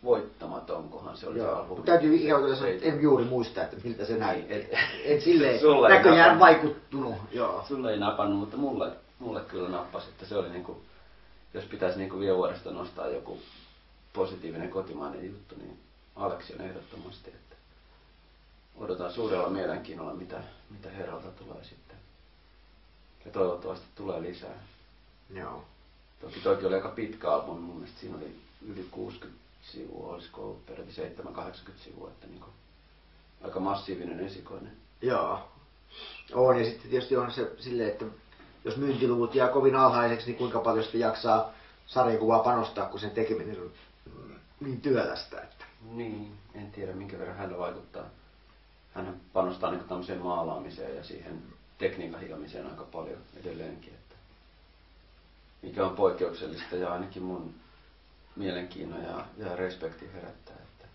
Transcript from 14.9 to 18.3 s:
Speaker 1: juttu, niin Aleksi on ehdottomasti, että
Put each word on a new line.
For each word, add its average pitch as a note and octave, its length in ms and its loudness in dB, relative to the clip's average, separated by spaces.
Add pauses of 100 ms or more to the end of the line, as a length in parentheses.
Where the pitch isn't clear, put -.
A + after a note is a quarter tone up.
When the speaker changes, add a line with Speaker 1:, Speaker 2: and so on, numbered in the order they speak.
Speaker 1:
juttu, G2+ 300 -14
niin - 240 -16 (360)
Aleksi F#2+ 380 -6
on - 80 -14
ehdottomasti, F#2 680 -14
että - 260 -20 (1200)